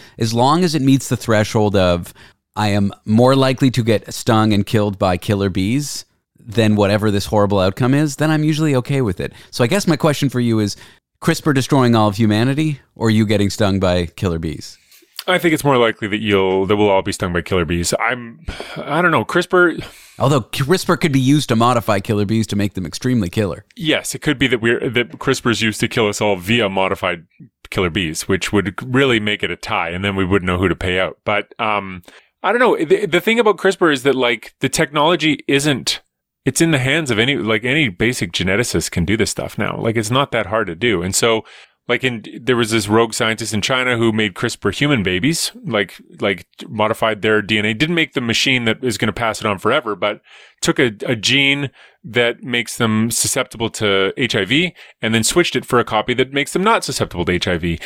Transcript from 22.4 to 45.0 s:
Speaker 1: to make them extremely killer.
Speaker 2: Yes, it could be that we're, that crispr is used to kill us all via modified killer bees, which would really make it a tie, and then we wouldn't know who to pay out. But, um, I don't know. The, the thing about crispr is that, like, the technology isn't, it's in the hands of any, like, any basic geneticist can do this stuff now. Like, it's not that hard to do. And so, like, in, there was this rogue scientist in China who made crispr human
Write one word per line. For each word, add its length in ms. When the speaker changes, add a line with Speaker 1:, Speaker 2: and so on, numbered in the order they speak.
Speaker 1:
to 80
make 180
them 100
extremely 460
killer. 340
Speaker 2:
Yes, 400
it 20
could 180
be 120
that 120
we're, 300
that 300
crispr 320
is 100
used 160
to 80
kill 220
us 120
all 140
via 340
modified 580
killer 180
bees, 340
which 300
would 300
really 380
make 240
it 80
a 40
tie, 340
and 140
then 120
we 80
wouldn't 240
know 100
who 80
to 80
pay 240
out. 260
But, 360
um, 420
I 80
don't 100
know. 240
The, 220
the 140
thing 180
about 200
crispr 340
is 100
that, 140
like, 420
the 100
technology 760
isn't, 560
it's 160
in 120
the 60
hands 340
of 80
any, 160
like, 280
any 240
basic 440
geneticist 580
can 140
do 120
this 140
stuff 260
now. 220
Like, 160
it's 160
not 220
that 140
hard 200
to 80
do. 260
And 140
so, 300
like, 160
in, 200
there 160
was 140
this 160
rogue 260
scientist 400
in 80
China 360
who 160
made 220
crispr 380
human 300